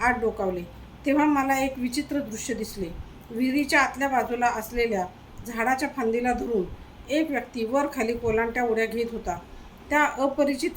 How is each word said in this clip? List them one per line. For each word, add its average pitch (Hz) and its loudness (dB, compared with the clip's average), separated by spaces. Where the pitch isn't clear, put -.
आत 247 4
डोकावले, 196 0
तेव्हा 294 6
मला 277 4
एक 269 0
विचित्र 269 -2
दृश्य 214 -6
दिसले. 202 -6
विहिरीच्या 262 2
आतल्या 262 2
बाजूला 240 2
असलेल्या 220 0
झाडाच्या 254 0
फांदीला 240 2
धरून 233 0
एक 302 2
व्यक्ती 240 -2
वर 269 2
खाली 233 0
कोलांट्या 233 0
उड्या 226 2
घेत 226 -2
होता. 185 -6
त्या 294 6
अपरिचित 277 2